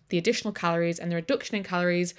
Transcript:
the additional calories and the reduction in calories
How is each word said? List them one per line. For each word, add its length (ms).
the 100
additional 340
calories 460
and 140
the 40
reduction 380
in 80
calories 560